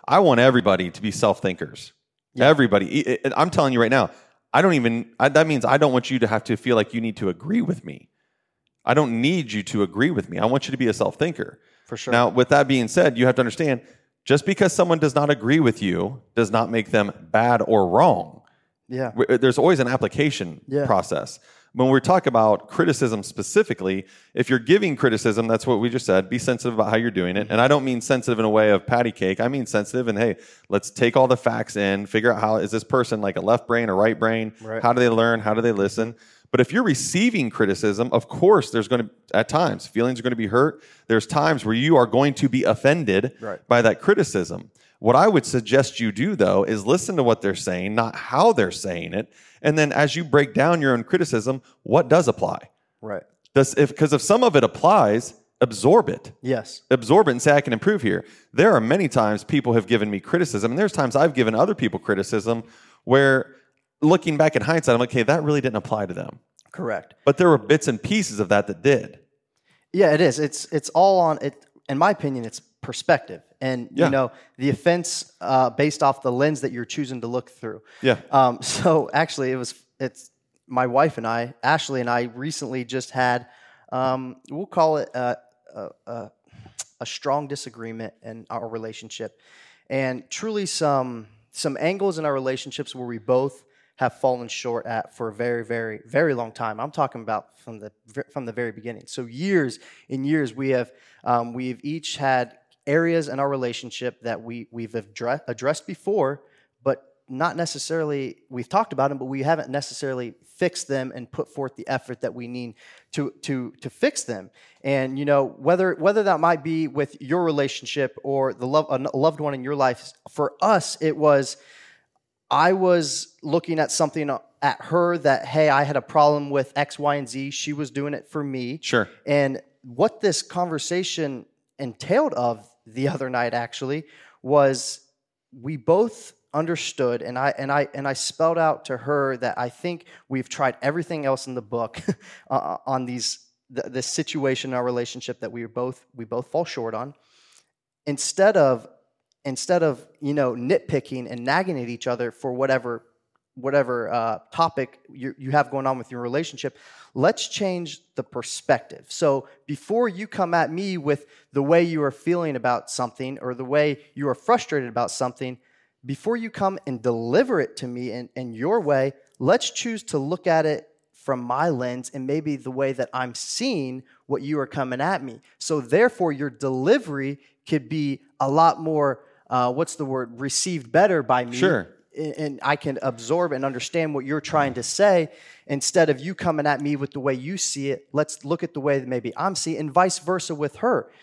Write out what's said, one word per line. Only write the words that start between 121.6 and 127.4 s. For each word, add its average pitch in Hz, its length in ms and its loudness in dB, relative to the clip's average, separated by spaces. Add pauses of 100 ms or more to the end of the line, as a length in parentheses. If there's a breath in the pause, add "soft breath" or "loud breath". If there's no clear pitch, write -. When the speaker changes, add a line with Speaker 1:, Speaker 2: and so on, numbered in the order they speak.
Speaker 2:
I 156 220 4
was 175 720 0
looking 160 360 -2
at 151 140 0
something 151 360 -2 (340)
at 139 240 0
her 175 320 0
that, 139 280 2
hey, 151 220 2
I 143 160 4
had 143 120 -2
a 135 60 -2
problem 147 480 2
with 135 260 -2
X, 143 220 -4
Y, 143 160 0
and 139 140 -6
Z. 135 240 -10